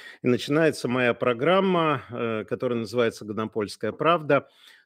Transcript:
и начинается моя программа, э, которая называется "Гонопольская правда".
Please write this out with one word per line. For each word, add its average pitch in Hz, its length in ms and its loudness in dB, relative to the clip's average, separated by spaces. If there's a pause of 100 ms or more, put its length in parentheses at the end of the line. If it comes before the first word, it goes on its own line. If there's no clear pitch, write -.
(220)
и - 60 0
начинается 143 580 2
моя 123 260 2
программа, 160 960 2
э, 113 380 -4
которая 120 300 -2
называется 113 460 -2
"Гонопольская 107 680 -4
правда". 147 580 2 (380)